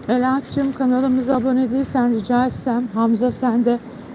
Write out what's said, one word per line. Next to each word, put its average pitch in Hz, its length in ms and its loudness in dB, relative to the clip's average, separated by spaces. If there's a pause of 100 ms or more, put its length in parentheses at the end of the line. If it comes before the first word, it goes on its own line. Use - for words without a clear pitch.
Melahat'cığım, 262 640 0
kanalımıza 254 640 2
abone 254 340 2
değilsen 254 420 0
rica 240 320 2
etsem, 247 480 -2
Hamza 226 380 2
sen 240 340 0
de 240 140 2 (360)